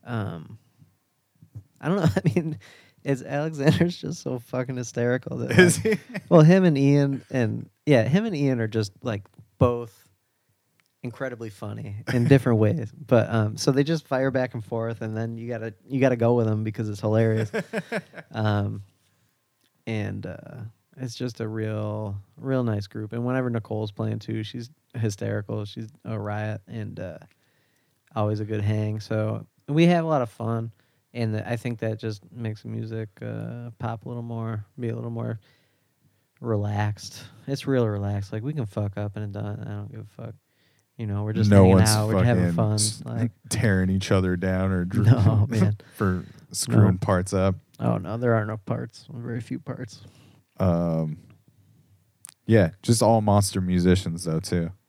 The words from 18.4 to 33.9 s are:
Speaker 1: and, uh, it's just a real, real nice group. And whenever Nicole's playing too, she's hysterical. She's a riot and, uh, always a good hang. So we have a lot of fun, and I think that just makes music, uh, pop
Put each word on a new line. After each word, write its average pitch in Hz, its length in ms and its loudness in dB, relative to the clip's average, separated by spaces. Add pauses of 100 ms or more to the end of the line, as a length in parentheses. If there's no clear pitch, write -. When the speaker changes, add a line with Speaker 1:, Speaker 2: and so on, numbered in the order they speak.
Speaker 1:
and, 101 380 -6
uh, - 320 -14 (400)
it's 127 180 -10
just 123 240 -8
a 113 80 -6
real, 107 680 -6 (200)
real 131 260 -2
nice 104 240 -2
group. 107 260 -10
And 120 120 -4
whenever 127 240 -2
Nicole's 107 420 -4
playing 107 280 -4
too, 110 240 -6
she's 117 260 -12 (280)
hysterical. 107 680 -4
She's 113 220 -14 (180)
a 113 140 -8
riot 107 480 -6
and, 107 320 -12
uh, 87 180 -12 (1000)
always 107 260 -2
a 107 40 -6
good 107 160 -4
hang. 107 380 -2
So 107 460 -4 (220)
we 156 200 2
have 170 180 4
a - 20 -4
lot 151 140 0
of 117 80 -4
fun, 113 420 -6 (420)
and 113 240 -2
I 113 180 -6
think 117 240 -6
that 110 200 -4
just 107 220 -8 (100)
makes 110 340 -8
music, 113 440 -8 (120)
uh, 113 580 -10
pop 113 260 -8